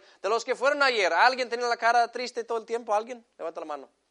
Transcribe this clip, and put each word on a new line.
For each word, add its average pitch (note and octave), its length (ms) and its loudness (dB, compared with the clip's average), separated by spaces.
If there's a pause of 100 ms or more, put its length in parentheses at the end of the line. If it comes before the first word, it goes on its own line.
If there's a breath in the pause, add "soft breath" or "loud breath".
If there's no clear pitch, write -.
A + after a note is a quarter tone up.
(200 soft breath)
De F#3 80 -4
los A3 160 0
que B3+ 100 -2
fueron C#4 280 2
ayer, G#3 320 2
¿alguien A#3+ 340 4
tenía A#3+ 200 -4
la A#3 100 -2
cara A#3 340 2
triste A#3+ 320 -8
todo A#3 140 -4
el A3 80 -10
tiempo? A3+ 280 -4
¿Alguien? A3+ 300 -4 (140)
Levanta E3 220 -10
la D#3+ 60 -12
mano. C#3+ 220 -10 (220)